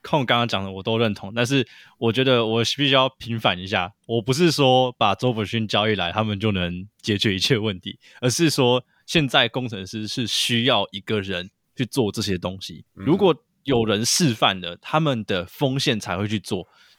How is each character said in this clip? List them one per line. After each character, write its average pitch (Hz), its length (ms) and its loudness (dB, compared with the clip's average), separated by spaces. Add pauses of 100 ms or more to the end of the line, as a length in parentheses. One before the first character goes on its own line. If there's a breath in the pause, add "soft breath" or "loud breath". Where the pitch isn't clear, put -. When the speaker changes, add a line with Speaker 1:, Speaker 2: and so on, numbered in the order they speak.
Speaker 1:
Kong 139 240 -2
刚 120 100 2
刚 120 100 2
讲 101 160 -2
的 95 80 -8
我 95 120 -12
都 113 160 0
认 113 160 2
同， 101 200 -12
但 117 120 0
是 131 200 0 (300 loud breath)
我 117 160 2
觉 123 100 2
得 127 220 4
我 110 160 2
必 117 40 2
须 139 260 0
要 131 180 4
平 113 320 -8
反 101 180 2
一 92 80 -10
下， 95 280 -2 (120)
我 117 140 -2
不 120 140 0
是 165 160 4
说 127 420 4
把 101 220 2
周 123 180 0
伯 110 100 -2
勋 110 240 -2
交 107 220 0
易 110 60 2
来， 87 180 -2
他 107 100 0
们 104 160 -2
就 107 140 0
能 90 340 -4 (140)
解 104 160 0
决 101 180 0
一 95 40 0
切 120 180 2
问 101 240 -4
题， - 180 -12 (220 loud breath)
而 127 80 0
是 165 200 2
说 123 360 2 (200)
现 156 220 2
在 127 220 2
工 127 200 -6
程 98 160 -10
师 107 220 -8
是 113 200 -4
需 117 380 0
要 110 280 2
一 98 80 -10
个 107 200 -2
人 95 300 -6 (260)
去 131 80 -2
做 107 280 0
这 113 100 -4
些 95 160 -2
东 92 220 -8
西。 - 240 -16 (100)
Speaker 2:
嗯。 95 100 -12
Speaker 1:
如 143 120 2
果 190 180 4 (300)
有 120 200 2
人 107 220 0
示 160 260 2
范 107 280 0
了， 87 200 -10
他 - 200 -2
们 135 240 0
的 90 200 -2
锋 135 340 -4
线 127 200 0
才 95 180 -6
会 101 120 -2
去 107 100 -2
做。 90 280 -6 (320 soft breath)